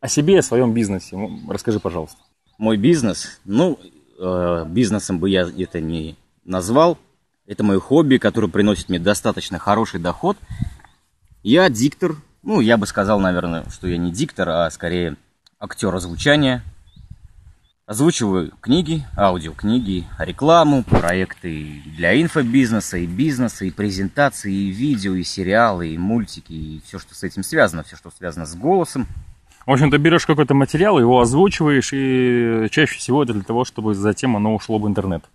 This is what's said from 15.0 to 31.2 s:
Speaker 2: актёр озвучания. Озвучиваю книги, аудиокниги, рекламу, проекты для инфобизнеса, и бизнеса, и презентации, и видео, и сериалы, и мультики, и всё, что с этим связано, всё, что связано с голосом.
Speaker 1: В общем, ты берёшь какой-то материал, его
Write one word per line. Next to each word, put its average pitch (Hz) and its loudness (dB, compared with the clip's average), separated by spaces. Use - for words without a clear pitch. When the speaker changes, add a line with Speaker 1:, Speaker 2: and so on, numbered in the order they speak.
Speaker 2:
актёр 101 -4
озвучания. 123 0
Озвучиваю 104 0
книги, 156 0
аудиокниги, 95 0
рекламу, 143 2
проекты 80 -2
для 87 2
инфобизнеса, 120 0
и 87 -4
бизнеса, 120 -2
и 92 -4
презентации, 101 -2
и 98 -2
видео, 101 -2
и 90 -2
сериалы, 95 0
и 80 -6
мультики, 101 -4
и 78 -10
всё, 98 -14
что - -20
с - -10
этим 95 -8
связано, 95 0
всё, - -20
что 85 -20
связано 85 -10
с 78 -14
голосом. 143 -2
Speaker 1:
В 131 2
общем, 139 6
ты 147 4
берёшь 160 4
какой-то 147 2
материал, 151 4
его 123 6